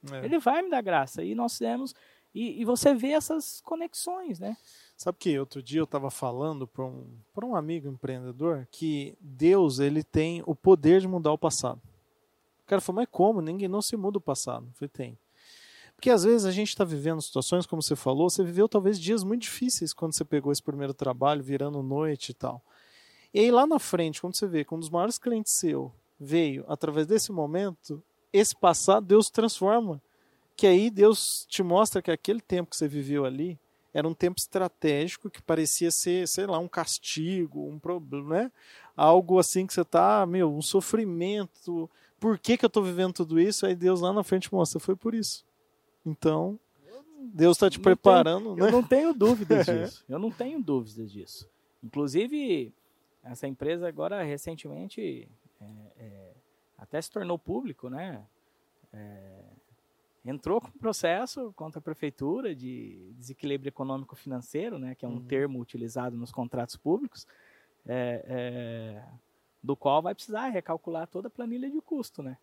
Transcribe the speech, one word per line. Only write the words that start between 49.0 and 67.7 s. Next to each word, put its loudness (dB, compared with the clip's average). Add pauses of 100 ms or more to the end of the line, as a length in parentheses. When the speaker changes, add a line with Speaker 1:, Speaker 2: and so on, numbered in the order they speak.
Speaker 2:
dúvidas 4
Speaker 1:
<laughs> -4
Speaker 2:
disso. -2
Eu -8
não -4
tenho -6
dúvidas -4
disso. -18 (360)
Inclusive, -4 (500)
essa -12
empresa -6
agora, -6
recentemente, -10 (340)
é, -20 (320)
é, -20 (460)
até -10
se -14
tornou -6
público, -8
né? -12 (720)
É, -20 (840)
entrou -4
com -20
processo -4
contra -14
a -20
prefeitura -6
de -14
desequilíbrio -8
econômico -10
financeiro, -8
né? -10
Que -16
é -8
um -8
Speaker 1:
Uhum. -10
Speaker 2:
termo -2
utilizado -8
nos -10
contratos -8
públicos, -4 (580)